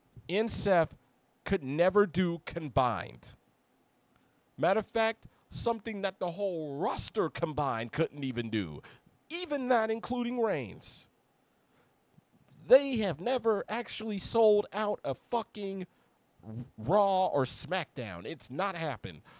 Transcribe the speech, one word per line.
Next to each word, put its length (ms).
and 240
Seth 420
could 200
never 420
do 380
combined. 840
Matter 220
of 60
fact, 380
something 520
that 160
the 140
whole 440
roster 540
combined 640
couldn't 320
even 260
do. 320
Even 400
that, 220
including 500
Reigns. 680
They 300
have 240
never 480
actually 500
sold 540
out 320
a 100
fucking 720
Raw 480
or 180
SmackDown. 800
It's 260
not 260
happened. 440